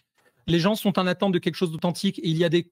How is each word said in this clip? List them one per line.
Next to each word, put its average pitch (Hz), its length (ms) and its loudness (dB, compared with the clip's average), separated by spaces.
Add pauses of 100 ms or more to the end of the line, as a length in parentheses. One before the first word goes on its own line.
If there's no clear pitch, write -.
(460)
les 170 140 2
gens 208 160 2
sont 202 240 -2
en 185 60 2
attente 185 260 0
de 175 60 2
quelque 175 180 -4
chose 175 160 -2
d'authentique 175 480 -2
et 185 80 -4
il 160 80 2
y 175 80 2
a 170 40 2
des, 170 240 0